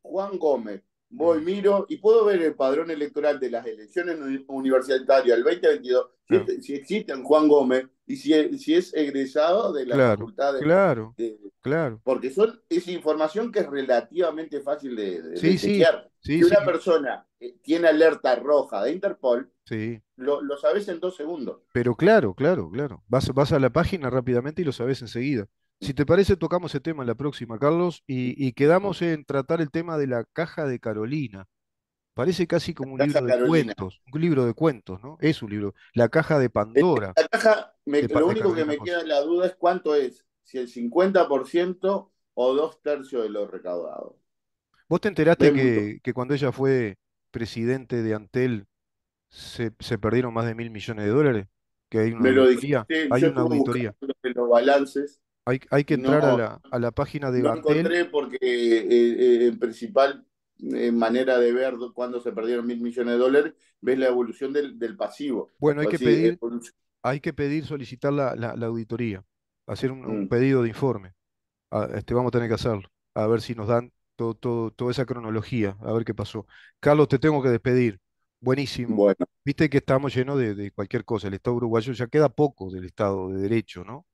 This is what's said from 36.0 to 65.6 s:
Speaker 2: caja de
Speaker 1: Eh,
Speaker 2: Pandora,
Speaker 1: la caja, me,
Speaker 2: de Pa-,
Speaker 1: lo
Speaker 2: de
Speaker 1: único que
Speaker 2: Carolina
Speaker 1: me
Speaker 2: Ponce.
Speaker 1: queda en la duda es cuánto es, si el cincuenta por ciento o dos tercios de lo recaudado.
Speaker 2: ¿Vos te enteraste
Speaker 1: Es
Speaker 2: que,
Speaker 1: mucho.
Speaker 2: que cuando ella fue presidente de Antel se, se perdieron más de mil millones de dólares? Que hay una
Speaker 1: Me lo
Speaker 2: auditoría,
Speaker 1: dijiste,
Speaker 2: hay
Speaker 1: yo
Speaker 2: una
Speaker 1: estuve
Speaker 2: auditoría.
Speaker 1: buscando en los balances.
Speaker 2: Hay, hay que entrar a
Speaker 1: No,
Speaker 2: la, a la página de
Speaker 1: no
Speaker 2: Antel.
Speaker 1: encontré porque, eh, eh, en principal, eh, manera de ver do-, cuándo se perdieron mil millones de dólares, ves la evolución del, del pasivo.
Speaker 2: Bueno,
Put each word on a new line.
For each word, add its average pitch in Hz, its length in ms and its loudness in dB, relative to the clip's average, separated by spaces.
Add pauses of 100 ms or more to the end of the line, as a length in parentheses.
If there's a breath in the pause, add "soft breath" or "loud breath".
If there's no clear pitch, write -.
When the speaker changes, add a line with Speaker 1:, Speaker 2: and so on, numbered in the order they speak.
Speaker 2:
caja 156 300 2
de 123 100 2 (240)
Speaker 1:
Eh, 139 100 6
Speaker 2:
Pandora, 110 320 0
Speaker 1:
la - 140 4
caja, 220 460 2 (100)
me, 147 160 2
Speaker 2:
de 117 80 -2
Pa-, 147 100 0
Speaker 1:
lo 160 80 4
Speaker 2:
de - 0 -
Speaker 1:
único 202 260 2
que 160 100 -2
Speaker 2:
Carolina - 20 0
Speaker 1:
me 147 120 -2
Speaker 2:
Ponce. 180 140 -8
Speaker 1:
queda 170 100 -2
en 160 80 -8
la 147 120 2
duda 175 260 0
es 180 80 -6
cuánto 175 400 0
es, 135 300 -2 (180)
si - 140 -12
el 127 100 -6
cincuenta 170 600 2
por 131 200 -2
ciento 185 640 -2 (220)
o 127 200 0
dos 156 280 -2
tercios 135 420 -4
de 107 60 -4
lo 104 180 -6
recaudado. 87 720 -10 (680)
Speaker 2:
¿Vos 175 140 0
te - 60 -2
enteraste 160 400 4
Speaker 1:
Es 147 40 8
Speaker 2:
que, 139 120 2
Speaker 1:
mucho. 110 400 0
Speaker 2:
que 123 100 -4
cuando 127 200 -4
ella 135 180 0
fue 127 460 0 (340)
presidente 120 720 -4
de 110 100 -2
Antel 107 540 -4 (600)
se, - 500 -10
se - 200 -6
perdieron 117 340 0
más 113 120 -2
de 113 100 -4
mil 117 160 -10
millones 107 340 -8
de 104 60 2
dólares? 123 360 2 (420)
Que 110 100 0
hay 113 140 2
una 117 100 -2
Speaker 1:
Me 131 80 6
lo 131 160 6
Speaker 2:
auditoría, 127 400 2
Speaker 1:
dijiste, 160 220 -2
Speaker 2:
hay 123 120 2
Speaker 1:
yo - 80 4
Speaker 2:
una 135 120 -2
Speaker 1:
estuve 127 160 0
Speaker 2:
auditoría. 120 420 -2
Speaker 1:
buscando 135 240 -8
en 127 120 -4
los 120 140 -2
balances. 139 720 2 (240)
Speaker 2:
Hay, 131 140 0 (100)
hay 143 140 2
que 151 120 0
entrar 135 300 2
a 135 60 4
Speaker 1:
No, - 20 4
Speaker 2:
la, 110 360 -2
a 127 100 -4
la 117 120 -2
página 143 400 -4
de 123 100 0
Speaker 1:
no 143 100 2
Speaker 2:
Antel. 113 80 -2
Speaker 1:
encontré 165 460 0
porque, 135 360 -4
eh, 120 1040 4
eh, - 20 4
en 117 120 -2
principal, 123 640 0 (480)
eh, 120 180 0
manera 120 480 2
de 120 140 4
ver 127 240 -2
do-, 117 160 -10
cuándo 123 280 -8
se 120 100 -6
perdieron 117 360 -4
mil 120 140 -6
millones 120 320 -4
de 120 60 2
dólares, 143 340 4 (280)
ves 131 180 0
la 131 80 2
evolución 123 460 -2
del, 139 260 -4
del 110 180 -6
pasivo. 117 600 -8
Speaker 2:
Bueno, 147 240 0